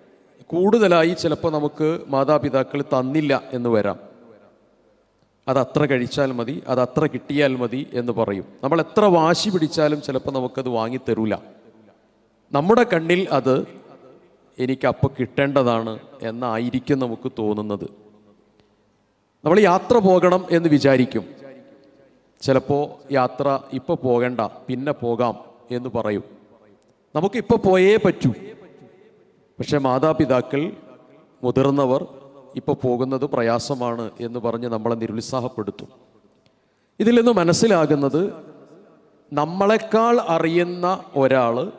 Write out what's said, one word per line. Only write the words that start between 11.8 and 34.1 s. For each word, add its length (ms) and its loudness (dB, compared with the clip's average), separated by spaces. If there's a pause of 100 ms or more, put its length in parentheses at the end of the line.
നമ്മുടെ 300 4
കണ്ണിൽ 500 0
അത് 480 0 (800)
എനിക്കപ്പോൾ 500 -2 (120)
കിട്ടേണ്ടതാണ് 760 0 (240)
എന്നായിരിക്കും 760 -4
നമുക്ക് 400 -6
തോന്നുന്നത്. 460 -4 (1600)
നമ്മൾ 160 4
യാത്ര 380 4
പോകണം 520 4
എന്ന് 180 2
വിചാരിക്കും. 560 2 (1160)
ചിലപ്പോൾ 720 -2
യാത്ര 480 -2 (120)
"ഇപ്പൊ 220 -4
പോകണ്ട, 460 -2
പിന്നെ 520 -6
പോകാം" 520 -4 (260)
എന്ന് 180 -6
പറയും. 360 -4 (920)
നമുക്കിപ്പോൾ 420 0
പോയേ 400 6
പറ്റൂ. 340 2 (1300)
പക്ഷേ 200 -2
മാതാപിതാക്കൾ, 920 0 (720)
മുതിർന്നവർ 640 0 (500)
"ഇപ്പൊ 180 -4
പോകുന്നത് 500 -2
പ്രയാസമാണ്" 880 -4 (100)